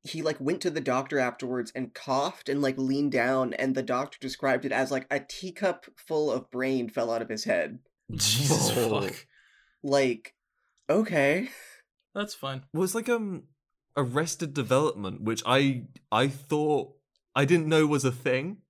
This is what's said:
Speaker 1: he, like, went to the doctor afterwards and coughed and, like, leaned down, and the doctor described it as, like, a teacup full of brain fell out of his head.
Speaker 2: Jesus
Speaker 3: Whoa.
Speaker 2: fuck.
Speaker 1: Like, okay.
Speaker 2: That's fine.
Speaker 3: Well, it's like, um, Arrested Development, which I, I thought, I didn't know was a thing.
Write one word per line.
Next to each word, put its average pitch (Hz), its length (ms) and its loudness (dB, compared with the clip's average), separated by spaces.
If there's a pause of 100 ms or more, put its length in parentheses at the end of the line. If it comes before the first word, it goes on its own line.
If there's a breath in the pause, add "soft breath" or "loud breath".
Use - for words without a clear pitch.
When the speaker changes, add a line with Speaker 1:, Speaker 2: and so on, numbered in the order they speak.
Speaker 1:
he, 160 180 -8
like, - 180 -2
went 147 220 -2
to 180 80 -2
the 151 120 -4
doctor 135 380 -2
afterwards 123 560 -4
and 131 180 -6
coughed 139 560 -2
and, 143 120 0
like, 135 160 0
leaned 135 360 0
down, 127 420 2
and 131 200 0
the 131 80 0
doctor 127 380 -4
described 135 420 -2
it 135 80 -4
as, 127 200 0
like, 131 200 -4
a 139 80 0
teacup 185 680 -4 (100)
full 151 360 -2
of 120 200 -4
brain 127 380 0
fell 117 220 -2
out 113 100 0
of 110 80 -8
his 110 160 -6
head. 82 340 -2 (340)
Speaker 2:
Jesus 113 600 2
Speaker 3:
Whoa. 110 260 2
Speaker 2:
fuck. 92 240 -6 (560 soft breath)
Speaker 1:
Like, 135 540 0 (540)
okay. 170 600 2 (640 loud breath)
Speaker 2:
That's 208 220 -6
fine. 135 280 -10 (100)
Speaker 3:
Well, 165 100 0
it's 185 120 -2
like, 226 140 -4
um, 208 340 -2 (540)
Arrested 143 560 -2
Development, 110 680 0
which 110 260 -2
I, 135 380 4 (260)
I 120 160 4
thought, 151 680 0 (420)
I 139 100 4
didn't 160 220 4
know 156 200 6
was 147 180 2
a 127 60 4
thing. 135 460 -2 (120)